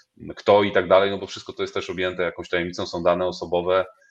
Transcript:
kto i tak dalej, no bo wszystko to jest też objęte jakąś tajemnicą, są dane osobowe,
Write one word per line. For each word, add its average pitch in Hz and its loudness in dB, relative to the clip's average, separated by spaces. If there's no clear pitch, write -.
kto 104 6
i 101 0
tak 92 0
dalej, 95 6
no 98 -6
bo 92 -8
wszystko - -14
to 98 -8
jest 92 -6
też 95 -6
objęte 90 -4
jakąś 85 -6
tajemnicą, 90 -4
są 87 -8
dane 87 2
osobowe, 87 0